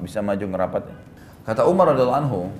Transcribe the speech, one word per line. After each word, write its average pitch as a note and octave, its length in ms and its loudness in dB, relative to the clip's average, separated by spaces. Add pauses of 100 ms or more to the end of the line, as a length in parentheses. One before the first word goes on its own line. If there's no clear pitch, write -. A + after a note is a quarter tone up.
bisa G#2 160 -6
maju G2+ 240 -2
ngerapat, F#2 400 -2
ya. - 100 -16 (520)
Kata A2+ 240 0
Umar F3 240 4
radhiyallahu B2+ 320 2
anhu G2+ 140 -2 (180)